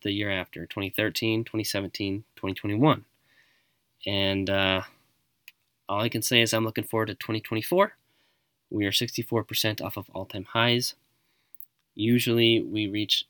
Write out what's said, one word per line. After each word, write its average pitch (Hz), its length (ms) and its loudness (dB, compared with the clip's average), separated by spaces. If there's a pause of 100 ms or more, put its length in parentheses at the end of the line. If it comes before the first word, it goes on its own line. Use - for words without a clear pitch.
the 104 80 -4
year 101 180 -4
after, 90 360 -6
twenty 98 240 -6
thirteen, 113 560 0
twenty 110 180 -4
seventeen, 98 640 -4 (100)
twenty 95 200 -6
twenty-one. 107 500 0 (1000)
And, 98 440 0
uh, 95 320 2 (1080)
all 101 140 -2
I 117 80 0
can 113 120 -4
say 117 220 6
is 110 100 0
I'm 110 120 2
looking 110 180 -4
forward 110 240 -2
to 104 80 -6
twenty 110 260 -6
twenty-four. 175 520 0 (760)
We 104 160 0
are 98 60 2
sixty-four 117 520 0
percent 107 380 -2
off - 160 -8
of 101 160 -12
all-time 95 300 -10
highs. 120 500 2 (1000)
Usually 117 680 4
we 107 240 -4
reach 104 440 -2